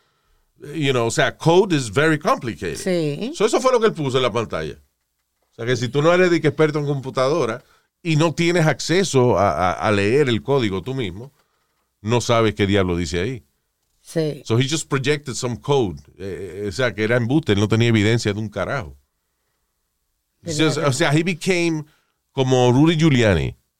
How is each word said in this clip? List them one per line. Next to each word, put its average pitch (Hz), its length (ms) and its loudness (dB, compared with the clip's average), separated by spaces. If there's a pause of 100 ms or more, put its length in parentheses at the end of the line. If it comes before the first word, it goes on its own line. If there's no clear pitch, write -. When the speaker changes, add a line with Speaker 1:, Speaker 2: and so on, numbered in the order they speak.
(760)
Speaker 1:
You 143 160 0
know, 117 160 0
o 113 40 0
sea, 127 260 -2
code 175 380 4
is 123 160 -4
very 151 280 2
complicated. 123 580 -4
Speaker 2:
Sí. 170 580 -4
Speaker 1:
So, 190 100 0
eso 240 160 0
fue 262 100 2
lo 247 80 2
que 220 80 2
él 180 60 0
puso 139 240 -4
en 127 60 2
la 120 80 0
pantalla. 90 440 -6 (760)
O - 40 -20
sea, 117 100 -12
que 127 100 0
si 120 140 -4
tú 143 120 -2
no 165 120 4
eres 180 180 2
di 165 80 2
que 151 100 -2
experto 156 300 0
en 147 60 -4
computadora 131 800 -2 (380)
y 160 140 -2
no 156 180 2
tienes 170 320 2
acceso 139 720 2
a, 95 140 4
a, 87 220 0
a 104 180 -2
leer 110 380 2
el 110 140 -2
código 110 380 -2
tú 127 140 -10
mismo, 113 360 -10 (680)
no 113 200 0
sabes 117 340 2
qué 104 120 2
diablo 95 280 2
dice 85 260 -4
ahí. 117 220 -6 (580)
Speaker 2:
Sí. 156 440 -6
Speaker 1:
So 113 140 0
he 135 80 0
just 151 200 -6
projected 139 460 -4
some 120 260 -6
code. 113 400 -2 (180)
Eh, 92 460 -10
eh, 104 60 -6
o - 20 -6
sea, 123 220 -2
que 104 100 -4
era 117 140 0
embuste, 123 360 0
él 98 60 2
no 104 80 2
tenía 113 220 2
evidencia 110 440 2
de 104 60 -6
un 110 100 -8
carajo. 92 460 -8 (1500)
Speaker 2:
De - 100 -10
Speaker 1:
O - 40 -6
sea, 156 120 2
Speaker 2:
verdad. 151 200 0
Speaker 1:
o 131 60 2
sea, 151 200 0
he 165 100 2
became 170 640 -2 (460)
como 131 400 4
Rudy 156 260 4
Giuliani. 110 580 4 (240)